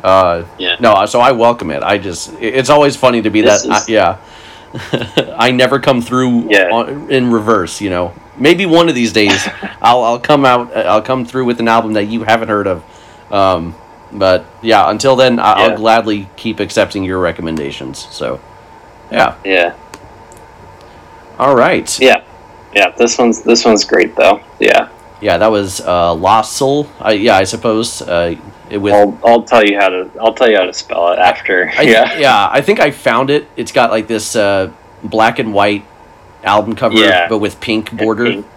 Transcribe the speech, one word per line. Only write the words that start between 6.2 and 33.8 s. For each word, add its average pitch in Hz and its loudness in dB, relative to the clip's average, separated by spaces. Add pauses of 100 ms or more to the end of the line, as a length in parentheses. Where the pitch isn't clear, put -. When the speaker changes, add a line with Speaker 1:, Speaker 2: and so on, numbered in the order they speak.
Speaker 2:
Yeah. 95 2
Speaker 1:
on, 139 -4
in 123 0
reverse, 107 0
you 101 -4
know. 87 -4 (240)
Maybe 175 2
one 170 4
of 147 -2
these 117 -2
days 101 0 (160)
Speaker 2:
<laughs> - -12
Speaker 1:
I'll, 123 4
I'll 120 0
come 139 2
out, 123 2
I'll 107 0
come 131 -4
through 131 -4
with 120 -2
an 117 -2
album 113 0
that 104 -2
you 110 -6
haven't 113 0
heard 104 -2
of, 87 -4 (480)
um, 92 0 (360)
but 95 0 (160)
yeah, 104 2
until 127 0
then, 123 2
I, 104 4
I'll 107 2
Speaker 2:
Yeah. 107 -4
Speaker 1:
gladly 107 0
keep 110 -8
accepting 98 -2
your 92 -4
recommendations. 80 -6
So, 60 -8 (720)
yeah. - -2
Speaker 2:
Yeah. 90 0 (1600)
Speaker 1:
All 135 2
right. 143 0
Speaker 2:
Yeah. 123 4 (500)
Yeah. 98 0
This 120 0
one's, 117 0
this - 2
one's 110 4
great - -2
though. - 2 (180)
Yeah. - 2 (320)
Speaker 1:
Yeah, 92 0
that 104 2
was, 101 -2
uh, 87 0
Lost 95 2
Soul. 143 -2 (120)
I, 110 -2
yeah, 104 2
I 95 2
suppose. 113 -4
Uh, 85 -4 (340)
it 107 -8
with 101 0
Speaker 2:
I'll, 104 4
I'll 117 4
tell 117 4
you 101 0
how 98 2
to, 92 -6 (100)
I'll 113 0
tell 123 2
you 104 4
how 92 2
to 90 -10
spell 85 -2
it 87 -2
after. 90 0
Speaker 1:
I, - 0
Speaker 2:
<laughs> - 4
Yeah. 117 2
Speaker 1:
yeah, 120 2
I 135 0
think 208 0
I 147 2
found 127 -2
it. 147 -2
It's 120 -8
got, 120 2